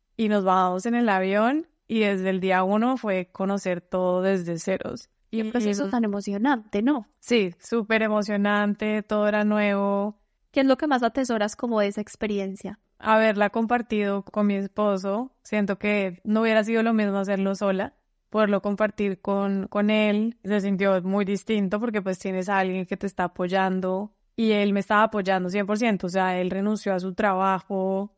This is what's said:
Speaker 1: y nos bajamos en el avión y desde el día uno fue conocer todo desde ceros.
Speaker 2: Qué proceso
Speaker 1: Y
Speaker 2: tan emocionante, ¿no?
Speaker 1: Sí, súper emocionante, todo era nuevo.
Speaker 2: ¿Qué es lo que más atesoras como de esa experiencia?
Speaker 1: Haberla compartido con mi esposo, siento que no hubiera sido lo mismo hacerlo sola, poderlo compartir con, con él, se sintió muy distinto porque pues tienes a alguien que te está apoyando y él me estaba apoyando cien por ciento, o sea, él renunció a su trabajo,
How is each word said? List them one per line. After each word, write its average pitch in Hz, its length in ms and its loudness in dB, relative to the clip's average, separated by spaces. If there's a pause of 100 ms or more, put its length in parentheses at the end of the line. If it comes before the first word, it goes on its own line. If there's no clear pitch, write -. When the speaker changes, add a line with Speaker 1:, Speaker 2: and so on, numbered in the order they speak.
(180)
Speaker 1:
y 220 120 0
nos 208 140 2
bajamos 185 420 2
en 233 100 0
el 240 140 2
avión 208 580 2 (200)
y 226 120 0
desde 196 300 2
el 190 100 0
día 185 240 2
uno 220 340 2
fue 190 340 -4
conocer 190 500 -2
todo 185 400 0
desde 180 360 0
ceros. - 520 -6 (220)
Speaker 2:
Qué 220 140 -2
proceso 208 420 -2
Speaker 1:
Y 196 40 -4
Speaker 2:
tan 240 140 0
emocionante, 208 760 -2
¿no? 247 260 0 (120)
Speaker 1:
Sí, 202 400 0
súper 220 440 0
emocionante, 208 1000 0
todo 214 240 0
era 208 160 2
nuevo. 202 720 0 (340)
Speaker 2:
¿Qué 277 100 2
es 269 40 4
lo 262 120 4
que 320 100 -2
más 262 160 2
atesoras 233 540 0
como 233 240 0
de 202 60 2
esa 202 140 -4
experiencia? 202 800 -6 (180)
Speaker 1:
Haberla 220 520 4
compartido 214 720 0
con 208 240 0
mi 202 80 2
esposo, 196 880 -2
siento 202 340 -2
que 196 460 -2
no 214 180 0
hubiera 220 220 4
sido 226 180 0
lo 226 120 2
mismo 208 240 0
hacerlo 196 360 0
sola, 196 400 -2 (360)
poderlo 208 320 2
compartir 202 580 -2
con, 196 480 -2
con 208 220 0
él, 214 560 0
se 202 160 0
sintió 196 400 2
muy 190 240 0
distinto 202 560 -2
porque 220 200 -2
pues 185 160 -4
tienes 185 300 -4
a 202 120 0
alguien 185 260 -2
que 190 100 -6
te 185 100 -10
está 190 200 -4
apoyando 185 880 -2 (220)
y 220 160 2
él 208 220 2
me 202 80 0
estaba 208 220 4
apoyando 190 460 0
cien 202 160 -2
por 208 120 -2
ciento, 208 300 0
o - 20 -4
sea, 185 300 0
él 180 120 -2
renunció 202 420 -2
a 180 60 0
su 185 140 -6
trabajo, 190 1040 0